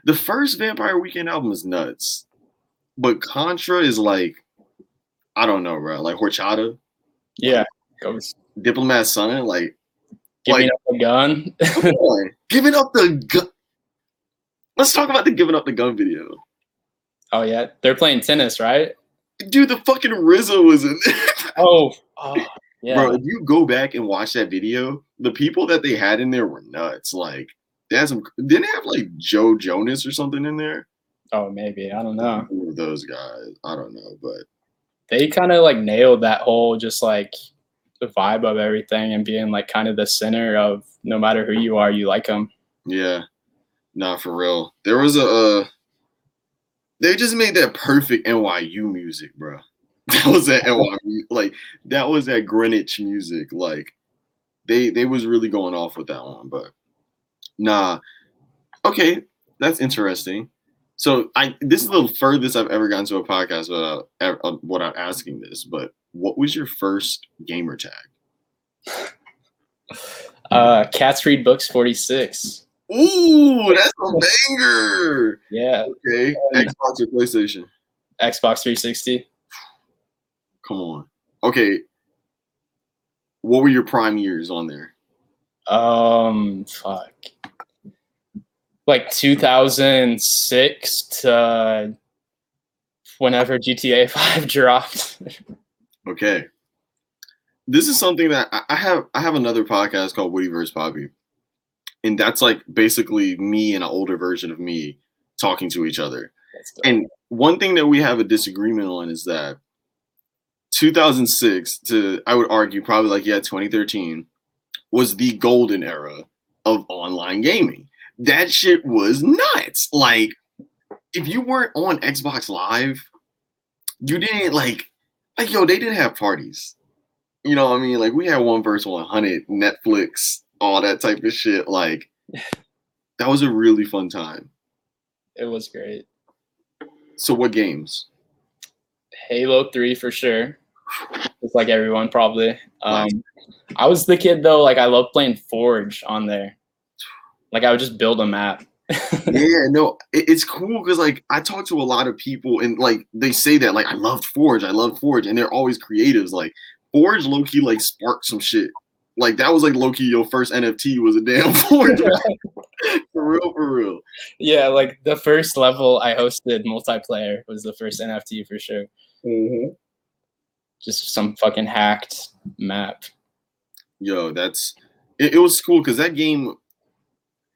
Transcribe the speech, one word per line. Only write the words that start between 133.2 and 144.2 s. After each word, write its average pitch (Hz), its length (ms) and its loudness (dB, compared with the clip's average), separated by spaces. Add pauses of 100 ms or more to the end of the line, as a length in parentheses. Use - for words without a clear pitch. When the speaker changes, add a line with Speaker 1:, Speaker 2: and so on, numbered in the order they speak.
Speaker 1:
was 139 140 2
a 135 80 2
really 110 340 4
fun 95 240 -6
time. 80 420 -12 (880)
Speaker 2:
It 120 80 -10
was 113 240 -10
great. 104 380 -16 (1120)
Speaker 1:
So - 160 -2
what 120 200 0
games? 85 540 -4 (1200)
Speaker 2:
Halo 131 420 2
three 123 240 0
for 123 160 -6
sure. 120 480 -2 (800)
Just 120 140 -10
like 117 140 2
everyone, 110 400 0
probably. 113 500 2 (240)
Um, 107 260 0
Speaker 1:
Classic. 104 100 -2 (580)
Speaker 2:
I 123 100 4
was 170 200 4
the 180 100 6
kid, 170 260 2